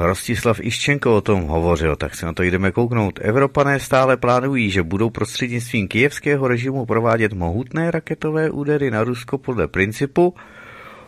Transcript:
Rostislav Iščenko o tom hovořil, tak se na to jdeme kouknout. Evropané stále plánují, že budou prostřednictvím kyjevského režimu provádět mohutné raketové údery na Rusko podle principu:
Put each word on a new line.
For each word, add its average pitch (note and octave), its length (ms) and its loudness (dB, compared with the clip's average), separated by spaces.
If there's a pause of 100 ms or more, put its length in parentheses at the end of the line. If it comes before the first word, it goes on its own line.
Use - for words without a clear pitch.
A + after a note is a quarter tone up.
Rostislav G2+ 600 0
Iščenko B2 560 0
o G2+ 40 4
tom G2 220 2
hovořil, D#2+ 540 2
tak D2 180 -6
se - 120 -6
na E2+ 60 -4
to F#2 100 -2
jdeme F2+ 300 0
kouknout. A#2 500 0
Evropané C#3 580 2
stále C3 360 2
plánují, B2 540 0
že F#2 120 2
budou G2 280 0
prostřednictvím A#2+ 800 -4
kyjevského C3+ 600 0
režimu B2 380 -2
provádět A2+ 460 2
mohutné A2 580 -2
raketové D#3 600 -2
údery C#3+ 400 0
na A2 140 0
Rusko B2 340 -4
podle A2+ 300 -2
principu: C3+ 640 0 (720)